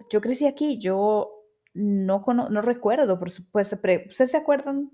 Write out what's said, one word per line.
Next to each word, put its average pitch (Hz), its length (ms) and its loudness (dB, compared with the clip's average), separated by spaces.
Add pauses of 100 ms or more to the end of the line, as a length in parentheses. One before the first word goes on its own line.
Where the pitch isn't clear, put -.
(120)
yo 214 80 4
crecí 254 260 0
aquí, 285 320 0
yo 202 540 0 (420)
no 196 480 0
cono-, 240 280 0
no 208 120 0
recuerdo, 240 580 2
por 175 120 -8
supuesto, 202 480 -4
pre-, 185 300 2
¿ustedes 254 220 2
se 320 60 2
acuerdan 285 560 -2